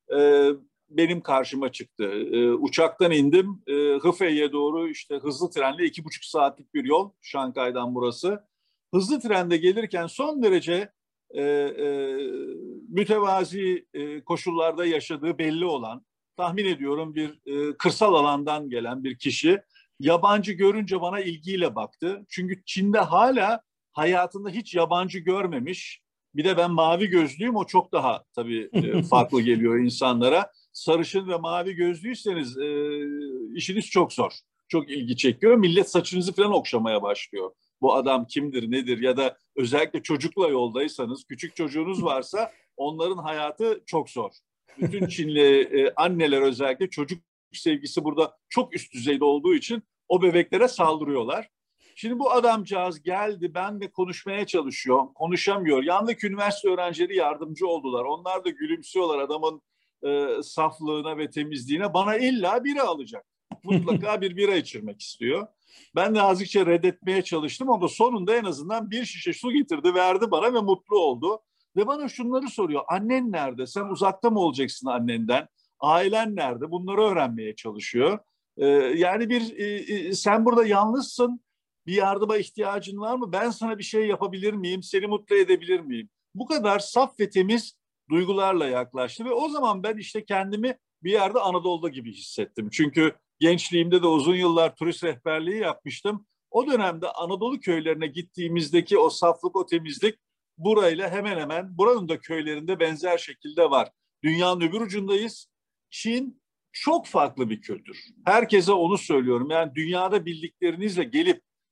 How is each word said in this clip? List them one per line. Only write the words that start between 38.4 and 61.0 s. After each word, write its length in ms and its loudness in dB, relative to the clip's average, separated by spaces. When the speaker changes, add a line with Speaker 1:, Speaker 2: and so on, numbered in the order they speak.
Speaker 1:
nedir? 280 -2
Ya 180 2
da 200 0
özellikle 460 0
çocukla 460 0
yoldaysanız, 760 -2
küçük 320 -14
çocuğunuz 480 -4
varsa 480 -4
onların 420 -4
hayatı 680 -4
çok 240 -4
zor. 200 -6
Bütün 260 -2
Speaker 2:
<laughs> 20 -2
Speaker 1:
Çinli, 520 6
e, 360 2
anneler 460 2
özellikle 480 0
çocuk 320 -6
sevgisi 520 -2
burada 320 0
çok 260 -2
üst 200 -12
düzeyde 300 0
olduğu 300 4
için 280 -2
o 140 2
bebeklere 460 4
saldırıyorlar. 800 0
Şimdi 220 -6
bu 140 2
adamcağız 720 0
geldi, 520 -4
benle 360 -6
konuşmaya 560 -4
çalışıyor, 680 0
konuşamıyor. 680 0
Yandaki 440 0
üniversite 420 -2
öğrencileri 480 -2
yardımcı 500 -2
oldular. 380 -2
Onlar 400 -4
da 60 -2
gülümsüyorlar 680 -2
adamın, 440 -4
e, 360 0
saflığına 760 -4